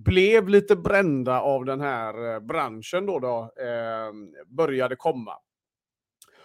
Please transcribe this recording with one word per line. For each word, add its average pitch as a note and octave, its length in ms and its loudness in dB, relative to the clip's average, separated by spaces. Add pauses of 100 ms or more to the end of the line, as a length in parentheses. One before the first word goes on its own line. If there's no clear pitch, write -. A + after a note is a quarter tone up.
blev F#3+ 440 6
lite G3+ 280 6
brända D#3+ 640 0
av C3 240 0
den C3+ 160 -4
här, A#2 540 -6
eh, A2 60 -8
branschen C3 640 -4
då, F#3 120 -4
då, A#2+ 340 -4 (100)
eh, A2+ 500 -6 (340)
började C3 500 -2
komma. B2 360 -4 (1120)